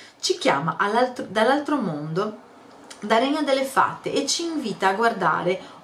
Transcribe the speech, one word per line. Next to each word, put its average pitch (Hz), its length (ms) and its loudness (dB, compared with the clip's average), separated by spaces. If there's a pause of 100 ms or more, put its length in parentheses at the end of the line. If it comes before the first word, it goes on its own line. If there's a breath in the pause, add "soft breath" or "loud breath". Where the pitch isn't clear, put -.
(200 loud breath)
ci - 180 -2
chiama 160 400 0
all'altro, 240 500 0
dall'altro 269 500 2
mondo, 175 600 -4 (640)
dal 220 200 2
regno 285 220 2
delle 269 220 2
fate, - 500 0
e 277 120 0
ci 311 180 -2
invita 233 460 -2
a 196 40 2
guardare 185 640 0 (240 loud breath)